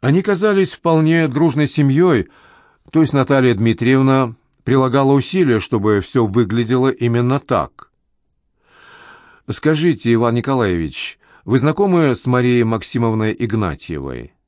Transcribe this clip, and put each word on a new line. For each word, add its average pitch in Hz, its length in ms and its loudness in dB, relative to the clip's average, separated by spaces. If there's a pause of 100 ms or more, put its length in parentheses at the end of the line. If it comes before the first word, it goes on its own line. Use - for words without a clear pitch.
«Они 143 200 2
казались 196 520 0
вполне 160 540 2
дружной 147 400 0
семьёй», 139 600 2 (640)
то 160 100 2
есть 143 120 0
Наталья 131 400 2
Дмитриевна 120 800 0 (280)
прилагала 135 500 2
усилия, 139 460 2
чтобы 104 420 0
всё 117 240 -2
выглядело 117 640 0
именно 120 500 -2
так. - 500 -6 (1600)
«Скажите, 151 640 0
Иван 117 220 2
Николаевич, 101 840 -4 (240)
вы - 140 0
знакомы 156 580 2
с - 100 -10
Марией 123 380 2
Максимовной 113 760 -2
Игнатьевой?» 76 960 -6 (140)